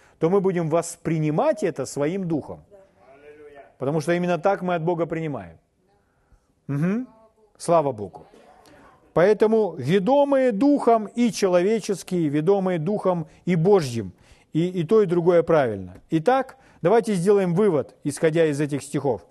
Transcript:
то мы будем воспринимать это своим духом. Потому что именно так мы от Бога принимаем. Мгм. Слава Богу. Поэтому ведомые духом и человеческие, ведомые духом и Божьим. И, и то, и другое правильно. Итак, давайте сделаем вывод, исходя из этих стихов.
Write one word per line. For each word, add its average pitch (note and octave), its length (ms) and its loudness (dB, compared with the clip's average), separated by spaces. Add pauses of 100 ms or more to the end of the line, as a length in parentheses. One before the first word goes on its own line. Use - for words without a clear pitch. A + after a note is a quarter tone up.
(180)
то D#3+ 100 0
мы G3 120 2
будем F3 280 -2
воспринимать E3 960 -2
это C#3+ 240 -4
своим E3+ 400 -4
духом. G#2+ 380 -8 (1120)
Потому D3 220 -2
что E3+ 120 -2
именно F3 260 -2
так G3 240 -2
мы F3+ 120 -4
от E3 80 -4
Бога E3+ 240 -2
принимаем. C#3 520 -10 (1080)
Мгм. F3+ 400 -4 (520)
Слава D#3+ 340 0
Богу. G2+ 340 -12 (880)
Поэтому G#3 640 2
ведомые B3+ 760 2
духом A#3 540 2
и A#3+ 240 0
человеческие, F3+ 960 0
ведомые F3+ 500 0
духом F3 480 -2 (180)
и F3+ 100 2
Божьим. D3+ 580 2 (400)
И, E3 160 0 (120)
и D#3+ 40 -2
то, A3 180 4
и G3+ 40 2
другое F3 360 2
правильно. A2+ 580 0 (100)
Итак, B3 460 0 (260)
давайте G#3+ 320 2
сделаем F#3 400 2
вывод, E3+ 500 0
исходя D#3+ 420 0
из D3 140 -2
этих C#3+ 220 -4
стихов. C3 480 -4